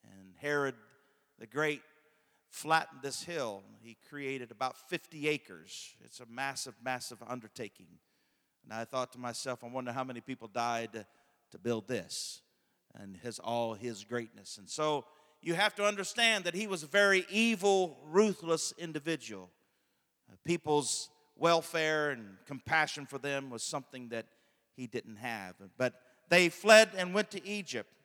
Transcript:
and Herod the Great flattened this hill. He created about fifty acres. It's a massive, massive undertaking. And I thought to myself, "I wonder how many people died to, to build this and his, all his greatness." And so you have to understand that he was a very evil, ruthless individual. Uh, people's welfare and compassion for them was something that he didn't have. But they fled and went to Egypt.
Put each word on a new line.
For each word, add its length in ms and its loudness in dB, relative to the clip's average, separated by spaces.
and 360 -20
Herod 380 -2
the 80 -16
Great 360 -4
flattened 540 0
this 200 -8
hill. 400 -8
He 160 -20
created 420 -8
about 280 -6
fifty 400 -4
acres. 640 -8
It's 160 -20
a 60 -18
massive, 560 -8
massive 440 -8
undertaking. 720 -12
And 80 -14
I 140 -6
thought 260 -4
to 60 -18
myself, 440 -8
"I 40 -12
wonder 260 -6
how 120 -4
many 180 -10
people 260 -12
died 460 -2
to, 120 -10
to 80 -20
build 280 -2
this 540 -6
and 240 -16
his, 220 -8
all 340 -2
his 300 -8
greatness." 520 -8
And 140 -18
so 340 0
you 120 -2
have 200 4
to 100 -2
understand 600 2
that 100 -2
he 120 -2
was 160 -4
a 40 -12
very 420 6
evil, 760 4
ruthless 760 2
individual. 720 -6
Uh, 140 -20
people's 680 0
welfare 760 2
and 360 -10
compassion 580 -2
for 140 -12
them 320 -4
was 120 -8
something 480 -8
that 160 -6
he 140 -10
didn't 300 -8
have. 400 -8
But 240 0
they 180 8
fled 480 10
and 160 -4
went 200 0
to 140 -10
Egypt. 460 -6